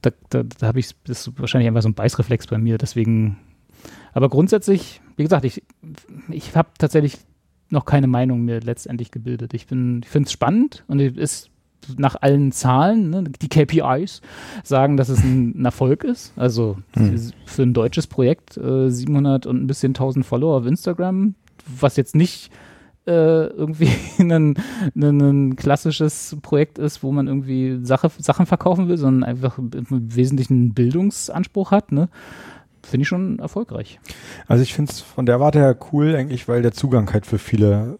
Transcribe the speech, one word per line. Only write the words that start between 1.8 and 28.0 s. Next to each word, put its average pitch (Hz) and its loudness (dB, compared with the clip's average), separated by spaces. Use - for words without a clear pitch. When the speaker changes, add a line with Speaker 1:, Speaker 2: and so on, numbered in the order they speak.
Speaker 1:
so 110 2
ein 107 0
Beißreflex - -2
bei 113 -2
mir, 113 0
deswegen, 110 0
aber 131 2
grundsätzlich, 190 2
wie 147 -2
gesagt, 156 2
ich, - -4
ich - -6
hab - 0
tatsächlich 147 0
noch 143 0
keine 139 2
Meinung 123 0
mir 117 -4
letztendlich 117 -8
gebildet. 117 -8
Ich 117 -8
bin, 123 -2
ich - -20
find's 147 0
spannend 214 0
und 143 0
es 131 0
ist - -8
nach 135 -2
allen 143 4
Zahlen, 160 2
ne, 185 -2
die 151 -8
K 151 4
P 156 0
Is - -12
sagen, 139 2
dass 131 2
es 120 4
ein, 127 2
ein 131 -2
Erfolg 131 0
ist. - -6
Also 110 0
Speaker 2:
Hm. 104 2
Speaker 1:
für, 117 -8
für - -4
ein 123 2
deutsches 120 0
Projekt, - -2
äh, 131 0
siebenhundert 135 0
und 127 -2
ein 135 -2
bisschen 135 -2
tausend 131 -2
Follower 139 0
auf 120 -2
Instagram, 185 -2
was 131 -2
jetzt - -2
nicht, - 0
äh, 175 -4
irgendwie 151 0
<laughs> - -16
ein, 170 0
ein, 147 2
ein 139 2
klassisches 151 -2
Projekt - -2
ist, 147 -6
wo 135 -4
man 143 0
irgendwie 131 -4
Sache, 131 2